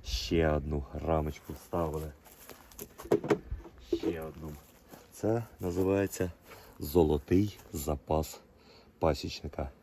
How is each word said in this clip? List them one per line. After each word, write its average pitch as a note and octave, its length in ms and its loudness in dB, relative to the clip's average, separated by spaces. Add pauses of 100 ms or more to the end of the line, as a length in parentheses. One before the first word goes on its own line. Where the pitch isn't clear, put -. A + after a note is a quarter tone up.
Ще - 440 2
одну D2 360 0 (100)
рамочку D2+ 580 -2
вставили. D#2 600 -4 (1700)
Ще D#4+ 340 -2
одну. D#2+ 320 -10 (600)
Це A2+ 320 0 (160)
називається F#2 720 2 (460)
золотий E2 800 4 (140)
запас D2+ 680 -2 (580)
пасічника. D#2 720 -2 (120)